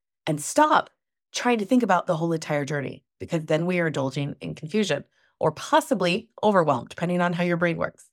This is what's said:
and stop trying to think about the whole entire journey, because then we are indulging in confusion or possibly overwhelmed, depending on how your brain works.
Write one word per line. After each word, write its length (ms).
and 140
stop 500
trying 260
to 60
think 180
about 240
the 100
whole 160
entire 320
journey, 380
because 260
then 220
we 140
are 80
indulging 520
in 140
confusion 500
or 140
possibly 760
overwhelmed, 460
depending 320
on 140
how 80
your 160
brain 180
works. 360